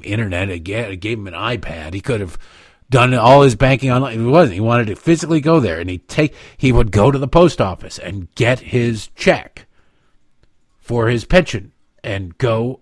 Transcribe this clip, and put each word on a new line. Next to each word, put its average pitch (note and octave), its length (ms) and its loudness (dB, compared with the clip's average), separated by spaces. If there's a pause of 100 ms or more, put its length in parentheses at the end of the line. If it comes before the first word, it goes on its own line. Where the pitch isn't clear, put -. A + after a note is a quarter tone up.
internet. G2 440 -4
I F2 100 -8
ga-, G2+ 320 -8
I G2 40 -10
gave G#2 220 -8
him G2+ 100 -12
an F2 60 -14
iPad. F2 600 -8
He G2 60 -8
could A2 220 -4
have F2 160 -10 (520)
done B2 240 4
all B2+ 280 6
his C3 160 4
banking C3 340 0
online. B2 260 -2
He A2+ 80 -2
wasn't. C#3 280 4
He F#2 80 -4
wanted A#2 260 0
to A2+ 80 -6
physically D#3+ 460 -2
go D#3+ 180 2
there, E2+ 220 -2
and F2 80 -8
he'd F2+ 180 -10
take, - 260 -2 (220)
he C3 160 0
would A#2+ 220 4
go G#2 180 6
to C#3 80 -2
the C3+ 80 -4
post E3+ 320 4
office - 400 -6
and F#2 360 -12
get B2 260 0
his A#2 480 -4
check - 560 -4 (1120)
for A#2 300 -2
his A#2+ 160 -2
pension A#2 480 0 (280)
and F#2+ 360 -10
go A#2 440 -2